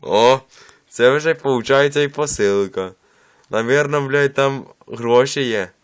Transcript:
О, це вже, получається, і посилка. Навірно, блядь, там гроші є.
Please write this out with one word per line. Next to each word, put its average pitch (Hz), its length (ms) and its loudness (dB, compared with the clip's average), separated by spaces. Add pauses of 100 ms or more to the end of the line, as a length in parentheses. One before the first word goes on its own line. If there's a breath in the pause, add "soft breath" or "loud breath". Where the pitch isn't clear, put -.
О, 117 380 4 (500 loud breath)
це 120 200 4
вже, 151 240 0
получається, 139 680 0
і 143 60 0
посилка. 101 840 -2 (580 soft breath)
Навірно, 143 520 -2
блядь, 139 320 -2
там 139 320 -2 (220)
гроші 120 540 0
є. 110 280 -4 (140)